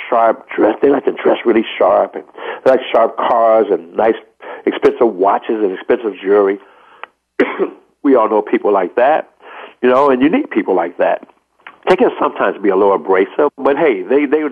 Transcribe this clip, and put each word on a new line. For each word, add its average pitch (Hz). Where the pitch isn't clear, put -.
sharp 113
dress. -
They 139
like 139
to -
dress -
really 113
sharp. 98
And 80
they 127
like 131
sharp 113
cars 117
and 85
nice, 110
expensive -
watches 98
and 101
expensive 110
jewelry. 98
<clears throat> -
We 139
all 110
know 107
people 107
like 92
that, 143
you 123
know, 139
and 131
you 147
need 269
people 143
like 87
that. 90
They 370
can 247
sometimes 117
be 104
a 95
little 98
abrasive, 95
but 135
hey, 135
they, 131
they, 151